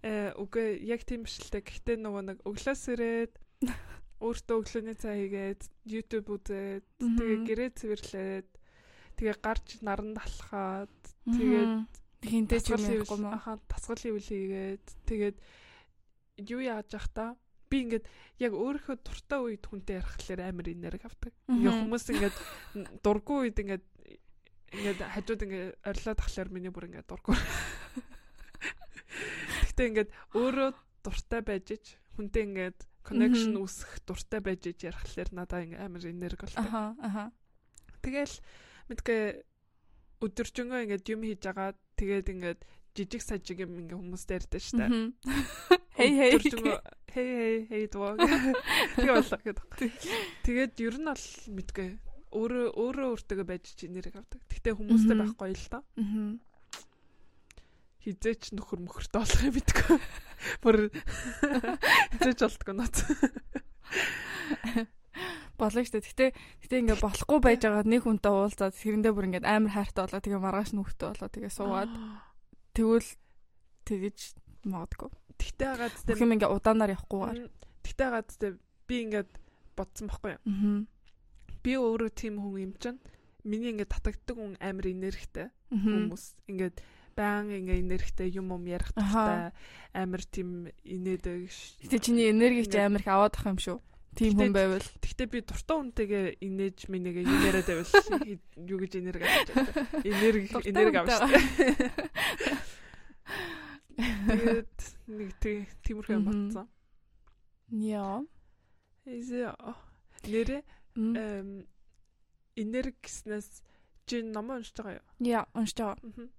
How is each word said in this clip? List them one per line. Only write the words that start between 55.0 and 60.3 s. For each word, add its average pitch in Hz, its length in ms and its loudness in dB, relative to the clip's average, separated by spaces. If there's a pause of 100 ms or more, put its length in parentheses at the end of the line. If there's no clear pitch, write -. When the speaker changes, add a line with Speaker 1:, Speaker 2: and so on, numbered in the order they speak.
Speaker 2:
Мгм. 214 80 6
Speaker 1:
байх 214 160 0
гоё 190 160 -6
л - 160 -8
доо. 262 140 -10 (180)
Speaker 2:
Мгм. 214 280 -2 (1700)
Speaker 1:
Хизээч 220 400 -2 (140)
нөхөр 190 260 -8
мөхөртэй - 380 -2
болох 214 240 6
юм 277 80 4
мэдгүй. - 440 6 (340)